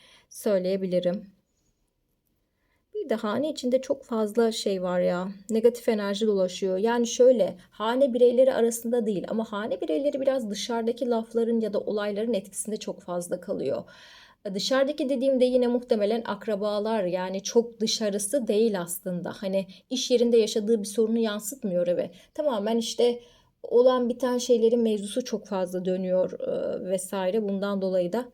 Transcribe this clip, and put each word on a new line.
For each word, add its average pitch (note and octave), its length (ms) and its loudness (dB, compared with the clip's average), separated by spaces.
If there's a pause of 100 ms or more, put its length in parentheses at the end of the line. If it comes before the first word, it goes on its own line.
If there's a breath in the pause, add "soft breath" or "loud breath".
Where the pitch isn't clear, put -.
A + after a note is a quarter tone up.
(300 loud breath)
söyleyebilirim. F3+ 1040 -2 (1600)
Bir G4+ 160 -6
de A3 60 0
hane A3+ 340 -2
içinde B3+ 320 -2
çok - 220 -4
fazla A3 480 0
şey G3 320 -2
var F3+ 160 0
ya. F3+ 280 0 (220)
Negatif A3+ 400 2
enerji G#3 380 0
dolaşıyor. F#3 500 0
Yani A#3 300 0
şöyle, A3+ 480 4 (160 loud breath)
hane A#3+ 420 0
bireyleri B3 400 6
arasında A#3 520 0
değil G3 220 -2
ama A3 240 -4
hane G#3+ 300 -6
bireyleri D4 400 -2
biraz C4 280 0
dışarıdaki A#3 600 -4
lafların A3+ 500 -2
ya G#3 140 -4
da G#3 60 0
olayların G#3 540 -4
etkisinde G3+ 440 -6
çok G3 240 -10
fazla F3 400 -6
kalıyor. E3 420 -4 (720 loud breath)
Dışarıdaki C4+ 560 0
dediğimde C4 360 2
yine B3 220 4
muhtemelen A#3 580 0
akrabalar, G#3 800 -2
yani F#3 400 -4
çok - 360 0
dışarısı G#3+ 680 -2
değil G#3 340 2
aslında. F3 500 -6
Hani F#3+ 360 -4 (220 loud breath)
iş - 220 -4
yerinde A#3+ 260 6
yaşadığı A3 420 2
bir G3 80 -8
sorunu A3+ 320 2
yansıtmıyor G#3 680 -2
eve. F3 240 0 (220 loud breath)
Tamamen A3+ 440 0
işte A#3+ 420 2 (440 loud breath)
olan B3 460 4
biten B3 280 0
şeylerin A#3+ 420 4
mevzusu A3 460 0
çok G#3+ 220 -6
fazla F#3 380 -4
dönüyor, F#3 540 0
e, - 500 -4
vesaire. F#3+ 600 -2
Bundan G3 320 -2
dolayı F#3 320 0
da A#3+ 200 -2